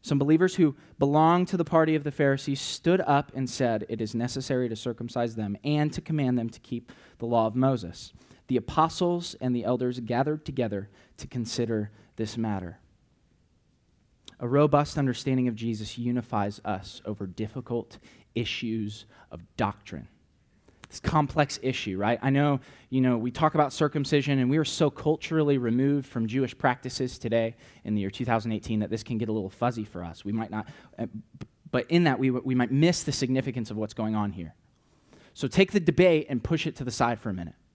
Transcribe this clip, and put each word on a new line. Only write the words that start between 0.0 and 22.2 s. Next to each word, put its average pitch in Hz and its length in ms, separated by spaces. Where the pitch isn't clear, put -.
Some 143 160
believers 160 360
who 156 200
belonged 160 500
to 190 80
the 170 60
party 160 320
of 147 80
the 147 80
Pharisees 139 480
stood - 420
up 143 340
and 131 140
said, 117 380
"It 110 140
is 110 120
necessary 127 540
to 113 80
circumcise 117 600
them 104 280
and 147 300
to - 80
command 135 360
them 117 120
to - 100
keep - 320
the 117 80
law 117 200
of 110 80
Moses." 123 560
The 123 100
apostles 170 840
and 127 160
the 117 80
elders 123 360
gathered 135 440
together 107 460
to - 100
consider 113 640
this 110 200
matter. 101 440
A 127 80
robust 147 500
understanding 131 500
of 113 80
Jesus 110 440
unifies 120 680
us 104 400
over 104 220
difficult 110 720
issues 110 720
of 85 120
doctrine. 101 520
This - 100
complex 151 640
issue, 110 360
right? 107 240